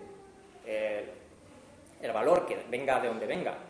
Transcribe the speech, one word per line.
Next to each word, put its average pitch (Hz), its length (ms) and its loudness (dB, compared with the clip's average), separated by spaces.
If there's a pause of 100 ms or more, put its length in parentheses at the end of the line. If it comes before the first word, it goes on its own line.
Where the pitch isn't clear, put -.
(640)
el, 107 400 -2 (960)
el 117 100 -4
valor 143 340 6
que 98 240 -4
venga 127 300 2
de 123 80 0
donde 113 180 -2
venga, 143 320 -2 (120)